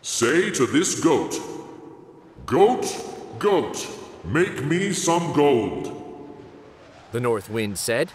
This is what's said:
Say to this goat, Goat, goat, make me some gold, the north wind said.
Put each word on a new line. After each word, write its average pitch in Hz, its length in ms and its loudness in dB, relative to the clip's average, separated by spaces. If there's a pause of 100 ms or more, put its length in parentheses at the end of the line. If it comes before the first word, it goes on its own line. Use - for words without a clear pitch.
Say 165 500 2
to 139 140 2
this 131 340 2
goat, 143 400 2 (1040)
Goat, 196 420 4 (500)
goat, - 500 0 (360)
make 165 400 0
me 175 300 0
some 170 400 0
gold, 120 580 4 (1200)
the 113 80 -4
north 120 300 0
wind 104 280 -2
said. 123 380 -2